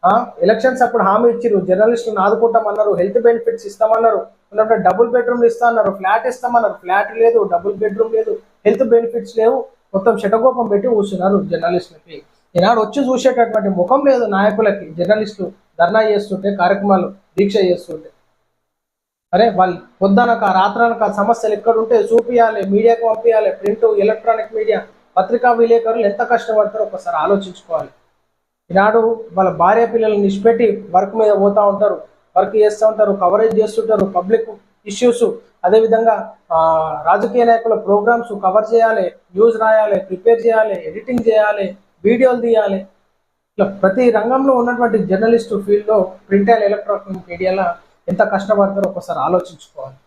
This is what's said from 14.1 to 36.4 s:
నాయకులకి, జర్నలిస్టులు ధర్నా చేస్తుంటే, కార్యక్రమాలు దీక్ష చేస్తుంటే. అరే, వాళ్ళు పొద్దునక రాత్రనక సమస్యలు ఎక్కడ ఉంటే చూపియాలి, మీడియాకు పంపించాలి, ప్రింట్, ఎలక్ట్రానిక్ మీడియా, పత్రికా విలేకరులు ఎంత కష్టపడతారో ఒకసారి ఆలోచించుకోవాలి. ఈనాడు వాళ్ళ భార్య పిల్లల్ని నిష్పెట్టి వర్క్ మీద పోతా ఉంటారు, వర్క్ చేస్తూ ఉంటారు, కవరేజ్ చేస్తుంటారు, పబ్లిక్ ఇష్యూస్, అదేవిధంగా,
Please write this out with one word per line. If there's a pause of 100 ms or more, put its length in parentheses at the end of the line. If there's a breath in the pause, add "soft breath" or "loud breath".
నాయకులకి,
జర్నలిస్టులు (280)
ధర్నా
చేస్తుంటే,
కార్యక్రమాలు (300)
దీక్ష
చేస్తుంటే. (1200)
అరే,
వాళ్ళు (240)
పొద్దునక
రాత్రనక
సమస్యలు
ఎక్కడ
ఉంటే
చూపియాలి,
మీడియాకు
పంపించాలి,
ప్రింట్,
ఎలక్ట్రానిక్
మీడియా, (320)
పత్రికా
విలేకరులు
ఎంత
కష్టపడతారో
ఒకసారి
ఆలోచించుకోవాలి. (840)
ఈనాడు
వాళ్ళ
భార్య
పిల్లల్ని
నిష్పెట్టి
వర్క్
మీద
పోతా
ఉంటారు, (360)
వర్క్
చేస్తూ
ఉంటారు,
కవరేజ్
చేస్తుంటారు,
పబ్లిక్ (380)
ఇష్యూస్, (400 soft breath)
అదేవిధంగా, (200)